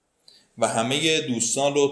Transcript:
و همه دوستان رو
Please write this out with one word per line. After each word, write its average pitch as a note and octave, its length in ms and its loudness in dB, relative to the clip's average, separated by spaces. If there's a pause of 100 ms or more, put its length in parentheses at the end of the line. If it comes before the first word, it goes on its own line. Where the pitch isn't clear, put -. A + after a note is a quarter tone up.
(580)
و A#2 100 0
همه C#3+ 540 0
دوستان B2+ 520 -2
رو C#3+ 180 4